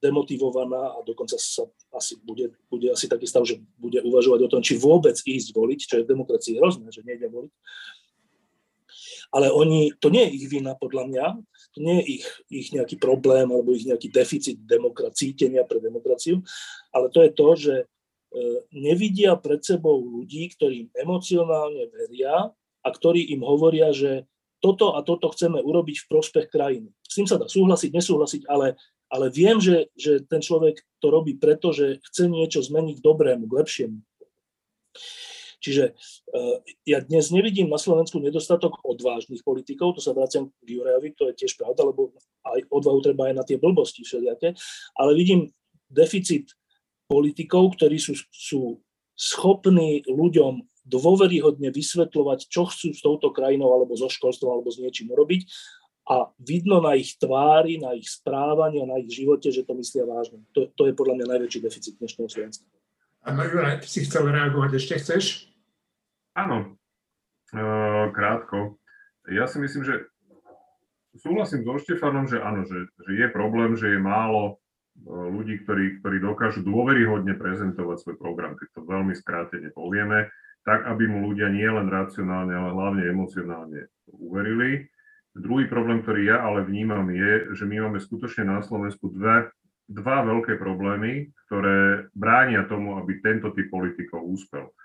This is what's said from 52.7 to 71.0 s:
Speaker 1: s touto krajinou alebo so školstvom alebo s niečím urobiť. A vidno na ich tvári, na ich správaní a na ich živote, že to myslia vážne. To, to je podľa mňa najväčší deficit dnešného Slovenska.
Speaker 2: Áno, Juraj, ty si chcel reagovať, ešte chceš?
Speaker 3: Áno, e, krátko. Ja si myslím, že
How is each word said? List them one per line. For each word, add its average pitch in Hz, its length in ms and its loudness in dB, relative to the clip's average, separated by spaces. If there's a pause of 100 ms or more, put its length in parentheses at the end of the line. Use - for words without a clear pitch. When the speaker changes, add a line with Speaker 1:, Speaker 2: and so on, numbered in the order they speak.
Speaker 1:
s - 80 -6
touto 151 260 2
krajinou 135 400 2
alebo 123 300 4
so 131 100 -2
školstvom 127 400 -2
alebo 120 240 -2
s 127 80 -14
niečím 127 320 -8
urobiť. 156 320 2 (640)
A 131 320 0
vidno 175 400 2
na 147 160 4
ich - 240 -6
tvári, 156 560 4
na 131 160 -6
ich 113 160 -10
správaní 147 720 -2
a 131 80 -6
na 131 80 -4
ich 117 160 -8
živote, 139 400 2
že 127 80 -2
to 123 160 -6
myslia 123 320 -4
vážne. 117 320 -8 (160)
To, 127 160 0
to 139 160 2
je 123 80 -2
podľa 127 240 0
mňa 120 40 -6 (100)
najväčší 120 260 -4
deficit 110 400 -10
dnešného 113 300 -10
Slovenska. 110 340 -12 (560)
Speaker 2:
Áno, 143 240 -4
Juraj, 156 400 -2
ty - 60 -18
si - 160 -6
chcel 147 260 0
reagovať, 139 480 0
ešte - 160 -6
chceš? 170 260 -2 (1080)
Speaker 3:
Áno, 175 400 -6 (800)
e, 110 100 -8 (480)
krátko. 104 720 -4 (480)
Ja 107 160 -2
si 143 160 -6
myslím, 139 240 -6
že 131 240 -6 (1080)